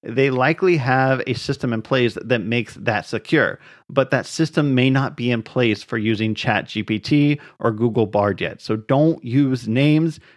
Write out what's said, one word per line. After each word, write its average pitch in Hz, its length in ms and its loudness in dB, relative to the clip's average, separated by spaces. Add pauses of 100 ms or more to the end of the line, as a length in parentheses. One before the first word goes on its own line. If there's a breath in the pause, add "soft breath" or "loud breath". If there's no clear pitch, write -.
they 135 260 0
likely 156 480 2
have 131 480 2
a 127 80 -2
system 131 400 -4
in 113 80 -2
place 123 420 0
that 117 180 0
makes 113 340 -4
that 101 320 -4
secure. 117 520 0 (300 loud breath)
But 135 220 -2
that 127 160 0
system 151 480 0
may 127 160 4
not 127 260 0
be 120 140 -2
in 117 100 0
place 113 400 0
for - 160 -8
using 110 380 0
Chat 107 320 -2
G 107 160 -6
P 107 160 -4
T 147 420 0 (180 loud breath)
or 117 120 0
Google 110 340 0
Bard 101 340 0
yet. 87 220 -6
So 110 140 -4
don't 139 500 2
use 127 420 0
names 151 520 2 (180 soft breath)